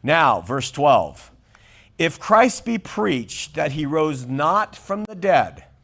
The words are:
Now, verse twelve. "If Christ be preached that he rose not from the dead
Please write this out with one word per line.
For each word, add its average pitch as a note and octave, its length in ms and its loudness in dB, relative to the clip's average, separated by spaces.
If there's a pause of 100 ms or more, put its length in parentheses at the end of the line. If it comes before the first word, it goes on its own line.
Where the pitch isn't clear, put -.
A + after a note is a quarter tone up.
Now, C3+ 360 4
verse B2+ 300 -6
twelve. A#2+ 600 0 (680)
"If E3 220 -2
Christ A3+ 440 2
be A#3 140 -4
preached D3+ 800 -6
that D3+ 180 -4
he D3+ 120 -4
rose D3 400 -2
not D#3 480 -2
from G#3 300 -8
the G#3+ 120 -14
dead D3 500 0 (180)